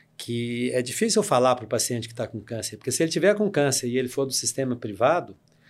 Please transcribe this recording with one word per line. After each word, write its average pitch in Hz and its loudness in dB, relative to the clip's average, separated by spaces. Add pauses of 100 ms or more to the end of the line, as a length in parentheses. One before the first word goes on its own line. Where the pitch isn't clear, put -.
(180)
que 120 -4
é 127 2
difícil 208 0
falar 147 4
pro - -6
paciente 120 -2
que - -18
tá 117 -4
com 107 -10
câncer, 110 -8
porque - -6
se 165 0
ele 160 0
tiver 175 4
com 208 0
câncer 139 0
e 120 -2
ele 127 0
for 139 -2
do 135 -4
sistema 127 -2
privado, 120 0 (340)